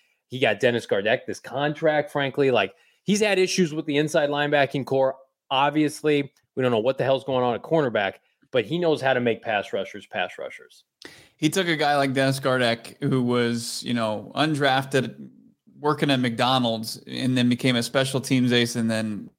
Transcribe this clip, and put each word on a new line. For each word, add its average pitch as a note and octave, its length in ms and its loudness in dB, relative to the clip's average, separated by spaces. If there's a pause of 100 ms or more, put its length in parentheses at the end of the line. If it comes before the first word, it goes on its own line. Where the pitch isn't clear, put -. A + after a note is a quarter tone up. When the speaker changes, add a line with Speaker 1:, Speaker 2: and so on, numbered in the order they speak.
(280)
Speaker 1:
He C3 100 -10
got A2 220 2
Dennis A#2+ 260 2
Gardeck A2 400 0
this G#2 140 -10
contract, D3 680 -2
frankly. C#3 400 0
Like, G2 240 2 (280)
he's G3+ 180 0
had G#3 180 2
issues F3+ 360 2
with D#3 120 -6
the C#3+ 120 0
inside D3+ 320 2
linebacking C#3+ 560 0
core. C3 300 2 (340)
Obviously, D3 840 0 (220)
we C3 80 -2
don't B2+ 100 2
know A2+ 60 2
what C3 200 0
the B2+ 60 0
hell's C3+ 200 0
going B2+ 200 0
on A#2+ 100 0
at G#2 80 -8
cornerback, A2+ 520 0 (360)
but A#2+ 140 2
he D#3 140 -4
knows D#3 220 0
how C3 120 2
to B2 80 2
make A#2 220 0
pass G#2 300 -4
rushers G2 340 -8
pass F2+ 320 -6
rushers. - 460 -16 (520)
Speaker 2:
He D#3 120 0
took F3+ 200 0
a D#3+ 80 2
guy D3 200 2
like C#3 180 0
Dennis C3+ 260 2
Gardeck, B2+ 640 0
who C3 200 0
was, A#2+ 600 -2
you A#2+ 120 -4
know, G#2+ 400 -4
undrafted, C3+ 920 0 (500)
working D3 320 0
at C3 100 2
McDonald's, A#2+ 840 0
and B2+ 300 -2
then B2 120 4
became B2 280 2
a A#2 60 0
special C3+ 380 0
teams B2+ 320 2
ace, A#2+ 240 2
and A2+ 140 0
then A2 480 -4